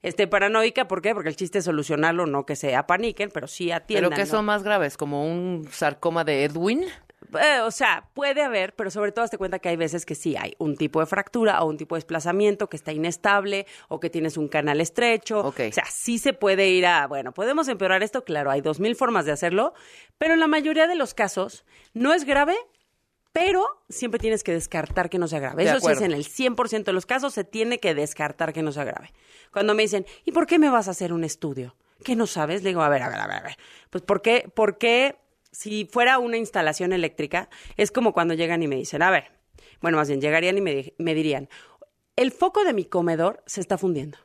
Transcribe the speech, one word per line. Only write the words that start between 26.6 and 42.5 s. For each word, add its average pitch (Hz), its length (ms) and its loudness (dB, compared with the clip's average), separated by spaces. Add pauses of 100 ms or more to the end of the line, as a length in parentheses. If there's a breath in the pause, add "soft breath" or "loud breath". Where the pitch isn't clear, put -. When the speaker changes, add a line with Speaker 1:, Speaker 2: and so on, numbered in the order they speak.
Speaker 1:
ciento 214 220 -2
de 185 40 0
los 185 120 -4
casos 262 260 -2
se 202 120 -4
tiene 220 340 -4
que 165 160 0
descartar 151 580 -4
que 160 80 -6
no 156 100 -2
sea 143 120 -6
grave. - 280 -10 (400 soft breath)
Cuando 208 220 2
me 220 100 4
dicen, 202 220 0 (200 loud breath)
"¿Y 311 80 -2
por 330 120 2
qué 339 140 4
me 302 100 6
vas 233 180 2
a 190 40 -6
hacer 175 220 -4
un 165 100 -2
estudio? 135 520 -8 (280)
¿Qué 254 120 0
no 220 120 2
sabes?". 170 360 -2
Le 196 60 0
digo, 175 140 0
A 147 60 4
ver, 139 120 4
a 117 80 -4
ver, 104 120 -6
a 104 60 -4
ver, 101 100 -6
a - 60 -8
ver. - 140 -14 (320 loud breath)
Pues, 180 140 -8
¿por 196 180 0
qué, 226 320 2
por 208 240 2
qué 247 380 2 (380)
si 214 320 -6
fuera 247 320 4
una 233 200 0
instalación 180 540 0
eléctrica, 170 580 -2 (280 loud breath)
es 202 140 2
como 233 200 2
cuando 170 220 2
llegan 165 300 0
y 151 40 0
me 143 80 -2
dicen, 147 280 -2
a 185 80 6
ver, 165 200 0 (500 soft breath)
bueno, 165 160 2
más 151 100 2
bien, 139 120 -2
llegarían 165 380 2
y 202 40 0
me 160 140 0
di-, 135 220 -6
me 165 160 -2
dirían, 147 340 0 (680 loud breath)
"El 247 160 2
foco 370 320 2